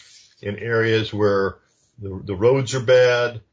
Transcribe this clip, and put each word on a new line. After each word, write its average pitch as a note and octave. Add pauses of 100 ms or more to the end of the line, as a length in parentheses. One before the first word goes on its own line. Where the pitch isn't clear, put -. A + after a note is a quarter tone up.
(420)
in G2+
areas A2+
where G2+ (420)
the, F#2+
the G2
roads B2
are C3
bad, A#2+ (120)